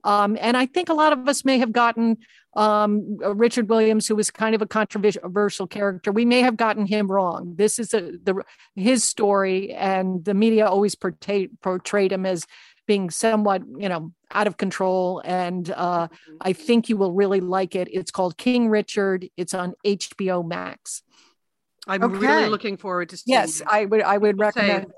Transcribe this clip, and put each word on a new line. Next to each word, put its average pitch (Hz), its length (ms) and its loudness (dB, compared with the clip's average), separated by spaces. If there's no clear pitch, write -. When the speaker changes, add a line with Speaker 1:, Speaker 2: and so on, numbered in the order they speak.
Speaker 1:
Um, 208 360 2
and 233 160 0
I 254 100 2
think 349 240 -2
a 320 40 2
lot 302 200 4
of 254 140 -2
us - 160 0
may 262 160 4
have 240 120 0
gotten, 233 460 2
um, 214 680 2
uh, 202 120 0
Richard 233 340 2
Williams, 220 380 2
who 214 80 0
was 208 160 0
kind 220 240 0
of 208 60 -2
a 214 60 0
controversial 202 1000 -2
character, 202 440 -4
we 226 140 2
may 247 160 4
have 247 160 2
gotten 214 280 0
him 208 260 0
wrong. 185 460 -2
This 208 220 2
is 226 140 -4
a, 208 80 0
the, 190 200 -2
his 220 280 2
story, 196 680 0
and 190 520 -2
the 208 80 0
media 214 340 4
always 196 280 2
portray-, 196 540 -4
portrayed 185 500 0
him 190 140 -4
as 180 200 -4
being 196 240 0
somewhat, 208 500 0
you 196 100 -6
know, 165 240 -6
out 208 160 0
of 180 100 -4
control. 185 680 -2
And, 180 520 -4
uh, 175 320 -2
Speaker 2:
Mm-hmm. - 340 -20
Speaker 1:
I 185 120 -2
think 233 360 0
you 214 80 0
will 190 160 0
really 196 280 2
like 185 340 -2
it. 180 160 -4
It's 180 200 -6
called 180 260 -2
King 240 320 2
Richard. 196 580 0
It's 175 160 -6
on 180 200 -6
H 202 340 -2
B 190 140 -2
O 180 100 0
Max. 175 600 -10
Speaker 2:
I'm 190 140 -2
really 202 240 0
Speaker 3:
Okay. 220 60 0
Speaker 2:
looking 202 280 -4
forward 180 320 -6
to 180 80 -18
seeing 262 200 -2
Speaker 1:
Yes, 170 240 -2
Speaker 2:
it. - 80 -8
Speaker 1:
I 214 160 2
would, 214 160 2
I 202 160 2
would 208 200 2
Speaker 2:
People 208 160 2
say 233 80 -2
Speaker 1:
recommend. 196 360 0